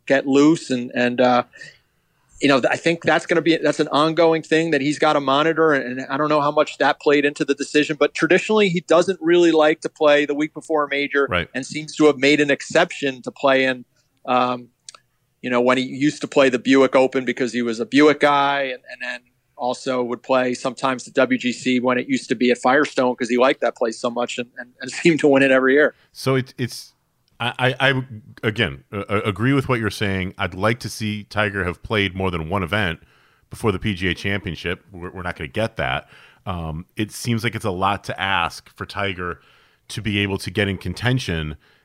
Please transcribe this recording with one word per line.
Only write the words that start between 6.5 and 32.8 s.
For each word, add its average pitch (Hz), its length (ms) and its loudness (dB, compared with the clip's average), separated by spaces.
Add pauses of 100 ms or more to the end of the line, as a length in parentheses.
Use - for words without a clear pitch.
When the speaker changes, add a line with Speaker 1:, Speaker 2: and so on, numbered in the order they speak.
Speaker 1:
much 151 260 0
that 147 220 0
played 147 240 4
into 147 200 -2
the 143 100 0
decision, 147 440 -2
but - 160 0
traditionally 196 540 2
he 175 140 -2
doesn't 170 380 2
really 170 300 4
like 156 300 2
to - 80 -8
play 147 360 2
the 143 100 -4
week 151 200 -4
before 151 300 -4
a 139 40 -6
major 139 400 -2
Speaker 2:
Right. 87 260 -2
Speaker 1:
and 131 120 -8
seems 151 300 -10
to 151 100 4
have 135 120 4
made 143 220 4
an 143 100 2
exception 139 720 -2
to - 80 -10
play 131 340 2
in, 127 200 -4 (400)
um, 123 440 -2 (760)
you 127 80 -8
know, 123 100 2
when 127 180 4
he 127 60 -2
used 139 380 -2
to - 60 -6
play 139 200 4
the 123 100 2
Buick 131 380 4
Open 131 280 2
because 120 280 -4
he 120 100 -4
was 117 180 -4
a 113 60 -4
Buick 147 340 4
guy, 143 420 2
and, 131 280 -8
and 127 120 -18
then 123 180 -10 (340)
also 127 480 -4
would 120 200 -6
play 127 300 0
sometimes 131 520 -4
the - 80 -20
W 127 260 2
G 123 140 -2
C 127 280 0
when 123 180 0
it 135 100 -6
used 131 200 -4
to 127 60 -2
be 123 160 2
at 117 80 2
Firestone 131 580 2
'cause 117 120 -6
he 123 100 0
liked 135 220 2
that 120 160 -2
place 117 220 -4
so 120 120 -4
much 120 280 -6
and, 120 200 -10
and, 123 220 -18
and 127 100 -10
<laughs> - 20 -12
seemed 165 280 2
to 151 80 4
win 135 140 6
it 135 80 4
every 131 240 4
year. 143 200 4 (180)
Speaker 2:
So 135 220 -2
it, 131 240 -2
it's, - 340 -8 (460)
I, 120 200 -4
I, 127 320 2
I, 131 120 0 (400)
again, 101 400 -2 (100)
uh, 98 160 -6
uh, 104 160 0
agree 110 280 0
with 139 160 0
what 127 100 0
you're 107 120 -2
saying. 95 460 -4
I'd 92 180 -6
like 107 260 -2
to 110 80 -10
see 104 360 -6
Tiger 101 400 -4
have 87 180 -6
played 98 340 -2
more 95 140 -2
than 80 180 -6
one 95 140 -2
event 90 380 -2 (480)